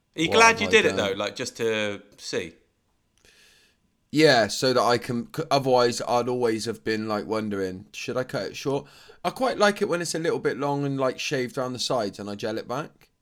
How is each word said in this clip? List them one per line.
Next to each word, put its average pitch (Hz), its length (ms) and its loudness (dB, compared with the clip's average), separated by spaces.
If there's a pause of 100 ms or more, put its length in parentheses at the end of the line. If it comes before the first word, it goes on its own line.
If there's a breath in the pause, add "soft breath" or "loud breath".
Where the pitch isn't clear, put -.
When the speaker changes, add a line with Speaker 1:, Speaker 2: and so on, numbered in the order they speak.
(160)
Speaker 1:
Are 160 60 -2
you 165 60 2
Speaker 2:
What 202 80 0
Speaker 1:
glad 226 160 8
Speaker 2:
have 226 80 -4
Speaker 1:
you 220 80 -2
Speaker 2:
I - 20 -4
Speaker 1:
did 214 140 6
it, 156 60 4
Speaker 2:
done? - 80 0
Speaker 1:
though? 101 180 2
Like, 104 200 -4
just 120 200 -8
to 107 460 -2 (160)
see? 92 340 -8 (1600 soft breath)
Speaker 2:
Yeah, 139 340 6
so 127 260 0
that 120 100 4
I 120 160 4
can, 120 360 -6
c-, 156 160 -4
otherwise 127 560 2
I'd 120 220 0
always 117 380 0
have 107 180 -8
been, 110 240 -2
like, 104 180 -4
wondering, 98 680 -4
"Should - 240 -8
I 127 80 -2
cut 127 220 -6
it - 100 -10
short?" 143 300 -4 (380 loud breath)
I 175 60 -2
quite 247 280 -2
like 202 220 2
it 202 80 0
when 175 140 -2
it's 165 120 -6
a 170 40 -4
little 160 200 0
bit 127 200 -2
long 143 260 -2
and, 139 160 -2
like, 127 180 0
shaved 127 380 -4
around 127 160 -4
the 123 60 -8
sides 113 400 -2
and 101 100 -10
I 104 60 -8
gel 107 240 -6
it - 100 -8
back. - 400 -10 (140)